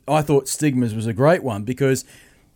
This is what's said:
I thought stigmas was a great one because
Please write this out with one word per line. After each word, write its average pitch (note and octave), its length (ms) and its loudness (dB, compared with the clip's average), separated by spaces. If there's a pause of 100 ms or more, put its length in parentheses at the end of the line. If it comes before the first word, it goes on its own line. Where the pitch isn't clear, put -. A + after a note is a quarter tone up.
I D3+ 140 2
thought D3 260 2
stigmas B2+ 460 0
was A2 120 -6
a A2+ 60 -2
great C#3 320 2
one G#2 200 -6
because C3 420 -2 (480)